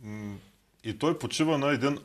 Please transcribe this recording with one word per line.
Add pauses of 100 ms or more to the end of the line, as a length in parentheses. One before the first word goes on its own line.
м, (500)
и
той
почива
на
един